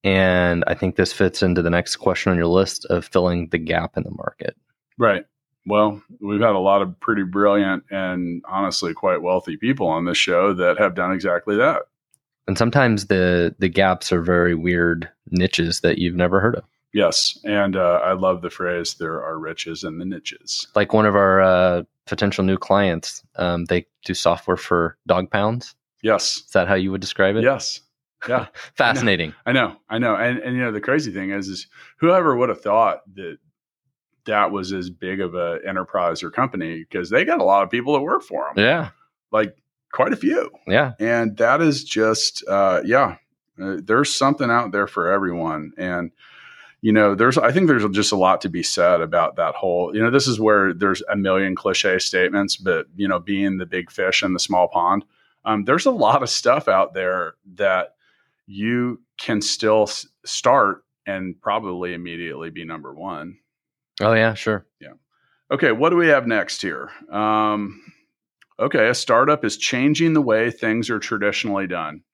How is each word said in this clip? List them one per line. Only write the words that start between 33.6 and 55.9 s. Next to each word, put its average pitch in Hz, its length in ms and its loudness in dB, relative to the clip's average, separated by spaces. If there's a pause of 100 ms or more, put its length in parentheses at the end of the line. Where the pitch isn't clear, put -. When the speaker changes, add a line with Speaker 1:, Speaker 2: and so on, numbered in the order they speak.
Speaker 2:
that 104 260 2
was 95 200 -4
as 90 180 -6
big 92 300 -8
of 90 160 -4
a 85 320 -4
enterprise 90 560 -2
or 85 80 -10
company, 82 580 -4
'cause 87 200 -6
they 135 160 4
got 330 160 0
a 185 40 2
lot 98 180 4
of 95 60 -4
people 123 240 -2
that 139 80 2
work 170 220 -2
for 69 260 -8
'em. 69 80 -8
Speaker 1:
Yeah. 131 320 2 (420)
Speaker 2:
Like, 107 260 0 (340)
quite - 220 2
a 214 40 -4
few. - 320 0 (180)
Speaker 1:
Yeah. 123 320 2
Speaker 2:
And 113 380 0
that 123 240 2
is 147 220 2
just, - 640 0
uh, 98 380 2
yeah, 120 320 2 (440)
uh, 95 220 -6
there's 117 300 2
something 135 360 0
out 117 220 0
there 101 160 0
for 87 240 -2
everyone. 82 680 -2
And, 87 340 -6 (720)
you 110 100 2
know, 104 240 4
there's, 120 220 4
I 117 140 4
think 180 160 4
there's 117 240 4
just 101 200 0
a 104 60 0
lot 92 240 4
to 98 80 -4
be 85 140 -6
said 87 380 2
about 82 360 0
that 80 180 -2
whole, 90 400 -2
you 107 80 0
know, 117 80 2
this 131 160 2
is 117 120 -2
where 101 340 4
there's 95 360 -2
a 104 60 0
million 95 400 0
cliche 92 440 0
statements, 101 580 0
but, 92 280 -2 (120)
you 98 100 -2
know, 92 120 0
being 98 380 -2
the 90 80 -8
big 90 240 -8
fish 95 340 -2
in 92 100 -2
the 87 60 -4
small 90 280 2
pond, 90 380 0 (400)
um, 107 180 -2
there's 139 220 0
a 269 60 4